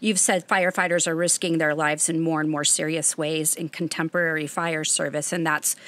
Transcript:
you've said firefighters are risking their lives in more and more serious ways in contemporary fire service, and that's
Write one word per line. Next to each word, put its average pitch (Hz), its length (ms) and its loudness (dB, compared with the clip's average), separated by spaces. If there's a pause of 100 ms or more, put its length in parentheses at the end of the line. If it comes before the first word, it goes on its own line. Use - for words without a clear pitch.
you've 208 200 2
said 185 260 2
firefighters 180 600 2
are 165 100 0
risking 170 400 2
their 151 180 2
lives 156 360 0
in 165 100 0
more 160 220 0
and 156 80 0
more 147 120 -2
serious 156 540 0
ways 156 380 -2
in 165 160 -6
contemporary 160 760 -2
fire 160 380 -4
service, 147 480 -2
and 170 140 -2
that's 151 300 0 (120)